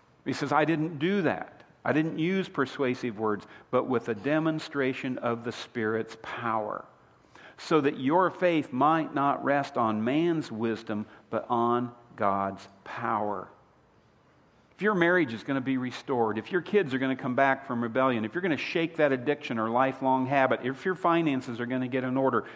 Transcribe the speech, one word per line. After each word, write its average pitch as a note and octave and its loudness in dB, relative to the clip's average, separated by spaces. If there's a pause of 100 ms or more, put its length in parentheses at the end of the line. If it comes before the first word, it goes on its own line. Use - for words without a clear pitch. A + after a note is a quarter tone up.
(240)
He C3+ -2
says, C3+ -4
"I D3+ 6
didn't D#3 0
do F#3 2
that. G#2+ -4 (200)
I B2+ 2
didn't D#3 0
use F3+ 0
persuasive B2 -2
words, G#2+ -2 (240)
but B2+ 2
with A#2+ -2
a A2+ -2
demonstration C#3 -2
of A#2 -2
the A#2 -4
Spirit's A2 -4
power, A2+ -4 (720)
so D#3 2
that C#3+ 0
your D#3+ 4
faith E3+ 0
might D3 2
not C#3 0
rest C#3 0
on A2 2
man's D#3 0
wisdom, G#2+ -4 (240)
but A2+ -2
on A#2+ 2 (240)
God's G2 -2 (180)
power." G#2 -4 (1200)
If - -20
your G#3 2
marriage E3+ 4
is G#2+ -8
gonna C#3 -2
be C3 -2
restored, A#2+ -2
if A2 -6
your F#3 0
kids E3 0
are C3+ 0
gonna C3 0
come C3 -4
back C3+ 4
from A#2+ -4
rebellion, A#2+ 0
if G#2+ -6
you're F3 -4
gonna E3 0
shake E3 -2
that D3 4
addiction C3 -2
or A2 0
lifelong C3 2
habit, C3 4
if C3+ -4
your F#3 0
finances D3 0
are A#2+ -2
gonna B2+ -2
get B2+ -2
in C3 -2
order, B2+ 2 (120)